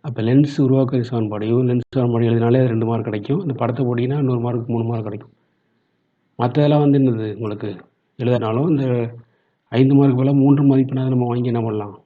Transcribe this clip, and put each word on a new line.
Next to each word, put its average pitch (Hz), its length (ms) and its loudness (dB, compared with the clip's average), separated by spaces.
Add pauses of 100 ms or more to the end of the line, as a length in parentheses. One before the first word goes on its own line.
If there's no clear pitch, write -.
அப்ப 120 220 -6
லென்ஸ் 143 380 2
உருவாக்குற 131 440 0
சமன்பாடையும் 113 600 -2
லென்ஸ் 123 280 -2
சமன்பாடு 120 320 0
எழுதினாலே 117 340 2
அது 123 120 0
ரெண்டு 113 160 -2
மார்க் 113 180 -4
கிடைக்கும். 107 360 -4
இந்த 139 160 -4
படத்தை 120 260 -2
போட்டீங்கன்னா 120 360 -2
இன்னொரு 127 220 -2
மார்க், 120 300 -6
மூணு 113 160 -2
மார்க் 110 180 -6
கிடைக்கும். 107 240 -14 (1040)
மத்ததெல்லாம் 147 460 2
வந்து 143 140 4
என்னது 117 360 0
உங்களுக்கு 107 340 -6 (500)
எழுதனாலும் 120 500 0
இந்த 143 160 0 (880)
ஐந்து 131 220 4
மார்க் 139 220 4
போல 135 160 2
மூன்று 139 320 4
மதிப்பெண்ணாவது 131 500 2
நம்ம 123 120 0
வாங்கி 120 260 -2
என்ன 117 100 -2
பண்ணலாம்? 104 320 -6 (120)